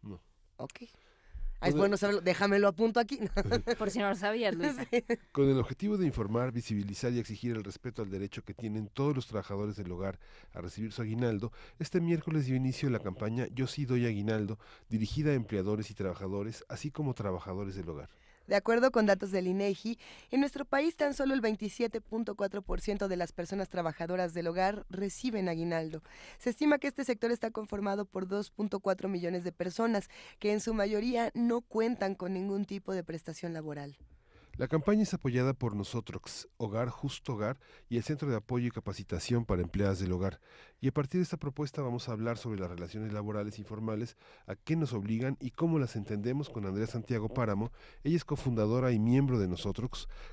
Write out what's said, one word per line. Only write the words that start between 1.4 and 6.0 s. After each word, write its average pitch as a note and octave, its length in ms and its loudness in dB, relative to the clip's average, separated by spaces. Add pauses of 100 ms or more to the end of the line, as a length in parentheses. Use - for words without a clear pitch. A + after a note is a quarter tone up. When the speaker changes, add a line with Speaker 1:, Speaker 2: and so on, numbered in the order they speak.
Speaker 2:
Ah, - 80 2
es C#3+ 60 4
Speaker 1:
Con D3 40 4
el - 0 -
Speaker 2:
bueno G3 200 4
saberlo, G3+ 240 2
déjamelo G3 460 4
apunto G#3+ 320 4
aquí. A#3+ 200 0 (160)
<laughs> A3+ 420 2
Speaker 3:
Por G#3 140 -2
si G#3 80 -2
no G3+ 100 4
lo G3+ 60 2
sabías, G#3 400 0
Luisa. C4 360 0
Speaker 2:
Sí. A#3+ 120 4 (280)
Speaker 1:
Con C#3 160 4
el C3+ 120 6
objetivo G3 380 0
de F#3 100 4